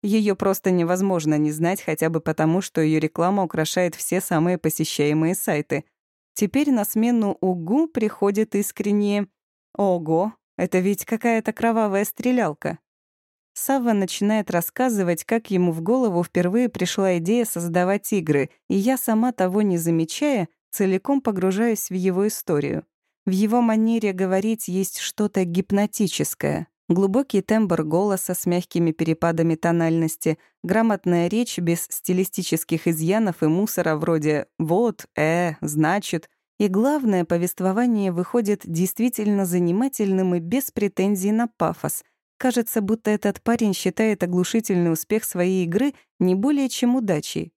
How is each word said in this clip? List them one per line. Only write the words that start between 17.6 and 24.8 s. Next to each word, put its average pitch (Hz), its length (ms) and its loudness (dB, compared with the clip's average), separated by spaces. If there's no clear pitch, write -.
игры, 151 380 0
и - 60 0
я, 233 220 2
сама 233 360 0
того 190 300 0
не 185 140 2
замечая, 170 720 0
целиком 196 500 0
погружаюсь 202 680 0
в 180 40 -8
его 185 340 0
историю. 147 580 -4
В 190 60 0
его 214 300 2
манере 220 520 0
говорить 190 540 -2
есть 185 320 -4